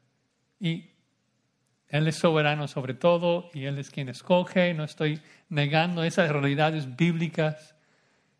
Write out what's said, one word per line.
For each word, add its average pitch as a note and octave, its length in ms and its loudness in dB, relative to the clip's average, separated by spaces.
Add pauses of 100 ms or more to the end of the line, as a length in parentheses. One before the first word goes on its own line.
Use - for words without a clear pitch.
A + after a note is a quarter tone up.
(580)
Y E3+ 280 -4 (1040)
Él D3+ 180 0
es D#3 80 -2
soberano D3+ 540 2
sobre B2+ 240 -6
todo F3 600 0
y C3+ 120 -10
Él C#3 120 -6
es - 120 -10
quien C#3 180 -8
escoge. F3+ 640 0
No D#3 120 -4
estoy D#3 340 -2 (300)
negando D#3+ 520 0
esas E3 280 2
realidades D3 640 0
bíblicas. E3 800 0 (640)